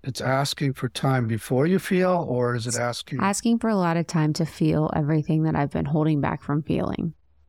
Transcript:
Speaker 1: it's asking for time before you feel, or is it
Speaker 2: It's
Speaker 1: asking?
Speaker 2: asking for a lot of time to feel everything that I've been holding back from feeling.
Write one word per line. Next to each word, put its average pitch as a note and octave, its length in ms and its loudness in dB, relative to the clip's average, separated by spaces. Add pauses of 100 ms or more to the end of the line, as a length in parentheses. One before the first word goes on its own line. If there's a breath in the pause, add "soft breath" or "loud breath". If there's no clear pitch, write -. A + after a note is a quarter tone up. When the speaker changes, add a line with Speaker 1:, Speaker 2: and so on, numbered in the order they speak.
Speaker 1:
it's - 180 -8
asking C3+ 540 0
for B2+ 140 -6
time C3 380 0
before B2 400 0
you F#3 120 2
feel, F3+ 500 0
or B2 260 0
is A#2 120 -4
it B2 40 -4
Speaker 2:
It's - 80 -4
Speaker 1:
asking? A#2+ 420 -4
Speaker 2:
asking G#3 380 0
for A3+ 100 0
a A3 80 2
lot E3+ 200 2
of E3+ 100 0
time D#3 280 2
to D#3+ 120 0
feel D#3 480 2
everything D#3 500 2
that D#3 120 0
I've C#3+ 140 0
been D#3+ 160 -2
holding D3+ 340 2
back D3+ 220 -2
from D3 200 -2
feeling. - 520 -2 (340)